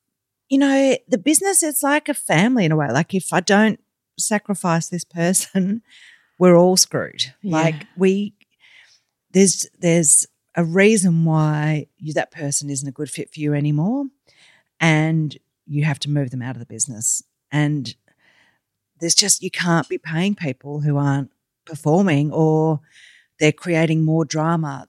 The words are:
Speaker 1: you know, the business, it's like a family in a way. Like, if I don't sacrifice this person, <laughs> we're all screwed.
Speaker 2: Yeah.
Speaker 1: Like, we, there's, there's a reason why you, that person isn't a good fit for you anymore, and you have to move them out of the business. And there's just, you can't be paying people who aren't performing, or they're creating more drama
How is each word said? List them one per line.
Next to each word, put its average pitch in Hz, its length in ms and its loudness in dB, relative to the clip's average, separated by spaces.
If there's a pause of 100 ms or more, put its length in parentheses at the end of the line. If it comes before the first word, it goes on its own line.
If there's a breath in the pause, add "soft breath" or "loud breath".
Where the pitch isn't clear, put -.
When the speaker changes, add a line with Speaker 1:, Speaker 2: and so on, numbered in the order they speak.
(480)
Speaker 1:
you 269 100 2
know, 269 380 2 (120)
the 208 100 0
business, 349 440 0
it's 302 200 -4
like 294 260 0
a 285 60 -2
family 202 500 2
in 156 80 2
a 156 40 2
way. 147 140 0
Like, 147 240 -2
if 185 180 -4
I 170 80 0
don't 208 400 2 (380)
sacrifice 180 680 -4
this 175 160 -8
person, 185 800 -2 (280 soft breath)
<laughs> - 280 -20
we're 180 180 8
all 180 200 6
screwed. - 560 -2 (100)
Speaker 2:
Yeah. 196 100 -6
Speaker 1:
Like, 156 340 -2 (100)
we, 190 380 0 (1000 soft breath)
there's, 190 340 2 (120)
there's 170 480 2 (300)
a 170 80 2
reason 180 600 4
why 151 640 0 (120)
you, 151 160 -12
that - 160 -4
person 143 400 -6
isn't 139 180 -6
a 131 40 -12
good 147 180 -8
fit - 220 -10
for 151 80 -14
you 147 140 -2
anymore, 151 520 -2 (760 soft breath)
and 160 560 0 (300)
you 147 180 -4
have 143 160 -2
to 143 100 -6
move 143 200 -2
them 127 120 -8
out 127 140 -10
of 117 40 -14
the 117 60 -16
business. 113 560 -6 (300)
And 147 420 -2 (1040)
there's 165 160 -2
just, - 280 0
you 185 80 -6
can't 170 380 0
be 247 100 -6
paying 170 360 -2
people 143 460 -8
who 147 160 0
aren't 139 340 -2 (340)
performing, 151 680 0
or 156 480 2 (580 soft breath)
they're 156 140 2
creating 160 500 0
more 160 220 2
drama 156 640 -4